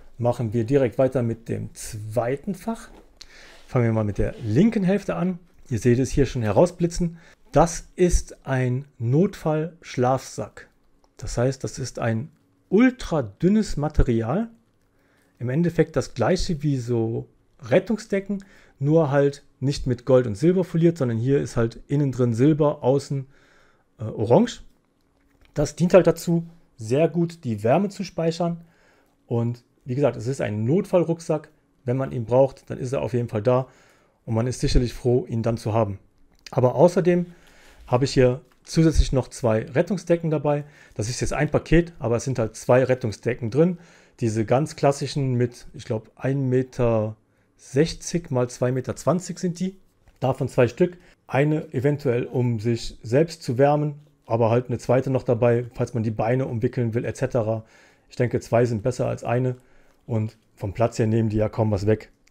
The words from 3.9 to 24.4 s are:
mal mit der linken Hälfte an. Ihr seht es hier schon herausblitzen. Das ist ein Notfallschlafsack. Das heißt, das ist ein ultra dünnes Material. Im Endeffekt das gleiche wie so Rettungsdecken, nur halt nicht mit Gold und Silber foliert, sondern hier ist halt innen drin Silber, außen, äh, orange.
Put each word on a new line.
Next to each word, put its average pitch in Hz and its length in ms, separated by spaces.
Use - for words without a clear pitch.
mal 110 100
mit 104 140
der - 160
linken 185 400
Hälfte 196 320
an. 175 220
Ihr 117 80
seht 123 220
es 127 100
hier 135 160
schon 127 160
herausblitzen. 170 760
Das 165 340
ist - 500
ein 127 400
Notfallschlafsack. 147 1700
Das - 200
heißt, 131 260
das - 140
ist 127 220
ein 113 320
ultra 226 520
dünnes 185 560
Material. 131 720
Im 120 100
Endeffekt 160 460
das - 180
gleiche 147 500
wie 143 140
so 120 520
Rettungsdecken, 196 800
nur 151 320
halt 143 340
nicht 139 280
mit 123 180
Gold 127 220
und 104 80
Silber 175 280
foliert, 170 340
sondern 120 200
hier 135 220
ist 139 180
halt 117 300
innen 143 240
drin 123 220
Silber, 147 500
außen, 139 420
äh, 107 40
orange. 120 580